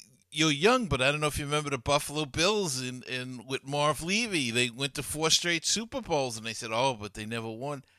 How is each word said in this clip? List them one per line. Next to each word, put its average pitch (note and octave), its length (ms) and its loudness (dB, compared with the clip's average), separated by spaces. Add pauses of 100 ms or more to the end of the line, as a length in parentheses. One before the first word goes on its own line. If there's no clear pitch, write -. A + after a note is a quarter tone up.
(300)
"You're D3+ 220 4
young, A3+ 340 4
but C3 140 0
I C3 100 4
don't D3+ 100 0
know D3+ 60 2
if D3 120 -2
you D3 80 -4
remember D3 240 -2
the C#3 80 0
Buffalo D3 480 0
Bills D#3+ 560 0
in, B2+ 220 -8
in B2+ 440 -8
with C3 180 -4
Marv D3 360 2
Levy. F#3 480 0
They B2 200 4
went C3+ 260 -4
to C#3+ 60 -4
four D#3 280 0
straight E3+ 340 2
Super A3+ 380 -2
Bowls, C3+ 340 0
and A2 100 -10
they A2+ 60 -4
said, A2+ 180 -8
'Oh, B2 300 2
but G#2 140 -8
they G#2+ 120 -8
never A2+ 240 -6
won.'" C3+ 320 -8 (160)